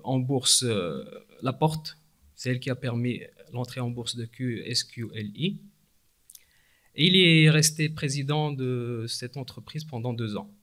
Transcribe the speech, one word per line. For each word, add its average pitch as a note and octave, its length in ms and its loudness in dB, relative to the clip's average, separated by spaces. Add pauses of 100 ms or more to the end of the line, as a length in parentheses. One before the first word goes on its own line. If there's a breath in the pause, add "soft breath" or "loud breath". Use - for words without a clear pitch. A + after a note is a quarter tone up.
en C3 140 0
bourse, B2+ 440 2
euh, F2 400 -2 (380)
la C3 100 0
porte. D#3 460 0 (380)
C'est - 160 -4
elle B2 100 -2
qui C3+ 80 -4
a B2+ 60 -2
permis A#2+ 440 -2 (320)
l'entrée A#2+ 300 -6
en A#2+ 80 -2
bourse A#2+ 260 -6
de A#2+ 80 -6
Q-, A2+ 420 -6
S A#2 200 -2
Q A2+ 280 -10
L G#2+ 220 -8
I. F3 240 -4 (1400 soft breath)
Et D3 120 4
il F#3 100 6
est E3 320 8
resté D#3 400 4
président D3 640 -2
de B2 560 -4
cette - 260 -8
entreprise C#3 480 -10
pendant B2 300 -6
deux A2 240 -4
ans. - 120 -10 (140)